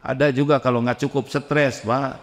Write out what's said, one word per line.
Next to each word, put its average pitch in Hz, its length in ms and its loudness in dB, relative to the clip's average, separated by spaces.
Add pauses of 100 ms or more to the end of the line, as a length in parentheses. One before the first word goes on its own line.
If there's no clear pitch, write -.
ada 135 320 0
juga 143 240 2
kalau 127 240 2
nggak 120 240 -2
cukup 139 240 -2
stres, 143 560 -2
Pak. 131 380 -2